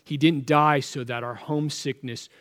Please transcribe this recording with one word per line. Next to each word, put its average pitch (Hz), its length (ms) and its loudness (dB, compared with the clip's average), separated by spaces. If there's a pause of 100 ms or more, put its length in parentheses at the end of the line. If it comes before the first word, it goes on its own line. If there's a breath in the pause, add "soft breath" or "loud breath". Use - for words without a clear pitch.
He 147 120 -6
didn't 143 300 2
die 147 340 6
so 135 240 -8
that 120 180 -6
our 120 120 -6
homesickness 143 960 -6 (100)